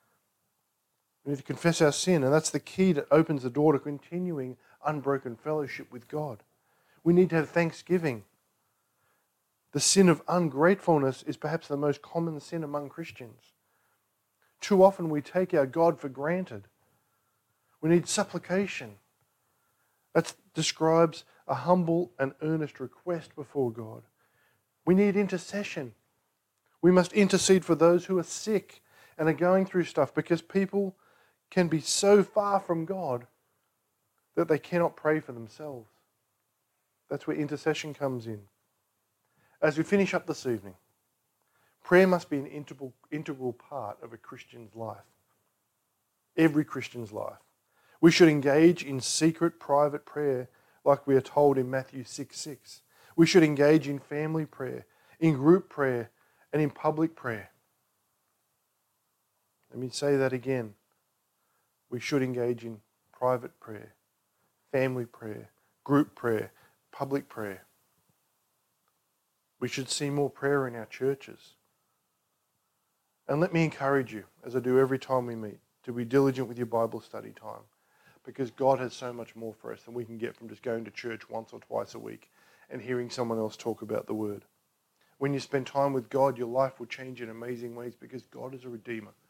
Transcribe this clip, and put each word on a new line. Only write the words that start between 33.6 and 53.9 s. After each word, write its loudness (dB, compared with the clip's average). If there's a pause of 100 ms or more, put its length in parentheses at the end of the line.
that 0
they 0
cannot -2
pray 0
for -12
themselves. -14 (1200)
That's -10
where -2
intercession -4
comes -6
in. -12 (1160)
As 2
we 0
finish 0
up -4
this -8
evening, -6 (1080)
prayer 8
must 2
be -2
an -6
integral, -14 (180)
integral -6
part -12
of -18
a -18
Christian's -20
life. -10 (1300)
Every 2
Christian's -12
life. -10 (600)
We 8
should 8
engage 6
in -6
secret, 0
private 0
prayer -4 (380)
like 2
we 4
are 6
told 4
in -2
Matthew -8
six -16
six. -16 (360)
We 8
should 8
engage 6
in -6